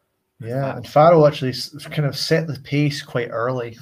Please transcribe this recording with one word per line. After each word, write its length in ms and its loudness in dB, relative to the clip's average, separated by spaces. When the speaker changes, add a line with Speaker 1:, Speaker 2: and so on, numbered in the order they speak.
Speaker 1:
Yeah, 320 -6
Speaker 2:
Uh, 40 -12
Speaker 1:
and 100 -14
Farrell 400 6
actually 240 -2
s-, 400 -12
kind 140 -2
of 120 -4
set 300 0
the 120 -8
pace 420 -2
quite 280 -6
early. 520 -6